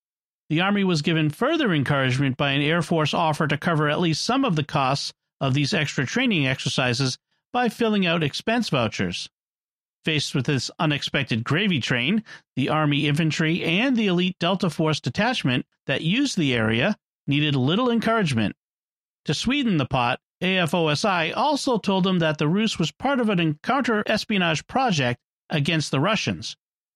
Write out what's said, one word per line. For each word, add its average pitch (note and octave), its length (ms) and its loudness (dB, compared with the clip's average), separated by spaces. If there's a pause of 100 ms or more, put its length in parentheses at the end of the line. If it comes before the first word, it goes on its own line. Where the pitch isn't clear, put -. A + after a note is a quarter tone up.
(500)
The D#3+ 120 2
Army G3 220 2
was F3 180 2
given D#3 280 2
further B3+ 440 0
encouragement C3 640 0
by C#3+ 140 0
an C#3 100 0
Air D#3+ 200 2
Force D3+ 320 0
offer D#3+ 320 0
to C#3+ 120 0
cover D3+ 320 0
at D3+ 100 0
least D#3+ 240 0
some C4+ 220 0
of F#3 100 0
the D3+ 80 0
costs C#3 500 -2 (280)
of C3+ 120 0
these C#3+ 200 0
extra D3+ 320 -2
training G#3 420 0
exercises C3 680 -2 (340)
by B3 180 0
filling G#3+ 380 0
out E3 160 0
expense A3+ 460 -2
vouchers. G#2+ 600 -2 (760)
Faced D3+ 280 -2
with C3 120 0
this C#3+ 340 -2
unexpected C#3+ 640 -2
gravy E3+ 380 0
train, C#3 420 0 (320)
the C3 140 0
Army D3+ 360 2
infantry D#3 580 0
and A3 340 0
the A3 100 0
elite F#3 320 0
Delta F#3 300 0
Force D#3 320 0
detachment D#3 640 -2 (220)
that C#3 140 -2
used A#3 360 0
the C#3 180 2
area A#2 400 2 (320)
needed C#3+ 280 2
little F#3 360 2
encouragement. G3+ 640 0 (720)
To D#3 80 -2
sweeten A#3+ 440 0
the C#3 80 2
pot, B2 340 0 (220)
A F#3 160 0
F E3+ 160 0
O E3+ 140 2
S D3 160 0
I F3 280 0
also C4 460 0
told F#3+ 280 0
them F#3 140 2
that D#3 180 0
the D3+ 100 0
ruse G#3 320 0
was E3 140 -2
part C4 260 -2
of A3 100 0
an E3 320 0
counter-espionage G#3+ 1080 0
project E3 520 0 (300)
against D#3 420 0
the C#3+ 80 0
Russians, D3+ 560 -2 (400)